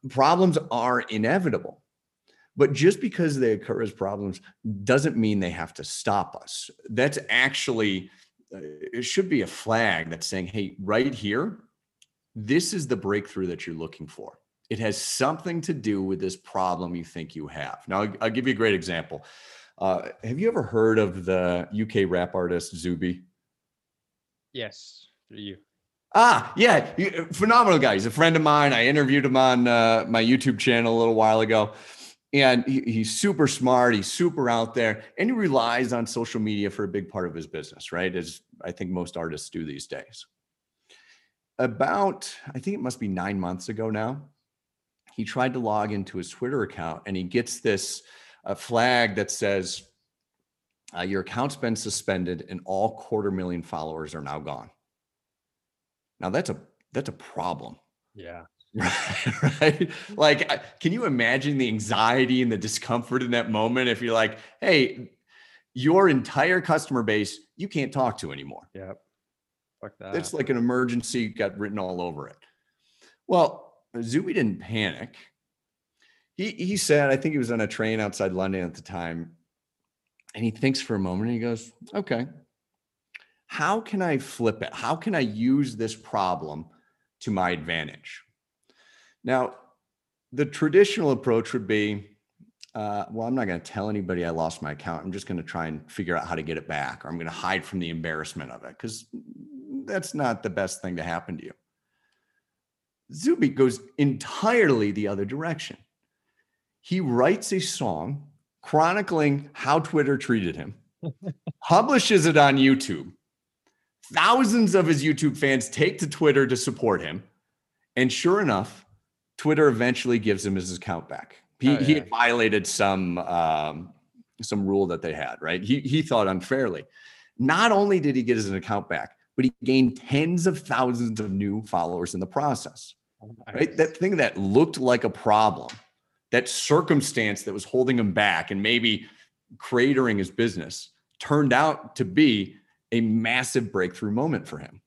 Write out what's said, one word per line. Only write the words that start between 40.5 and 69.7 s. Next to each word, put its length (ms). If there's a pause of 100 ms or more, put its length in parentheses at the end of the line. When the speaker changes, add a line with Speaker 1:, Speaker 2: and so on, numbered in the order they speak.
Speaker 1:
About, 760 (200)
I 40
think 160
it 60
must 200
be 80
nine 300
months 300
ago 220
now, 320 (920)
he 100
tried 300
to 40
log 340
into 240
his 140
Twitter 320
account 440
and 100
he 80
gets 360
this, 420 (420)
uh, 100
flag 600
that 140
says, 520 (1120)
uh, 60
"Your 200
account's 340
been 200
suspended 720
and 160
all 320
quarter 360
million 300
followers 520
are 80
now 160
gone." 320 (1500)
Now 100
that's 200
a, 60 (360)
that's 160
a 40
problem. 640 (380)
Speaker 2:
Yeah. 280 (320)
Speaker 1:
<laughs> 100 (760)
Right? 300 (260)
Like, 360
I, 80 (200)
can 120
you 120
imagine 540
the 100
anxiety 760
and 80
the 60
discomfort 640
in 100
that 180
moment 380
if 120
you're 140
like, 240 (220)
"Hey, 500 (640)
your 340
entire 520
customer 420
base, 360 (180)
you 120
can't 240
talk 260
to 140
anymore." 420
Speaker 2:
Yep. 240 (800)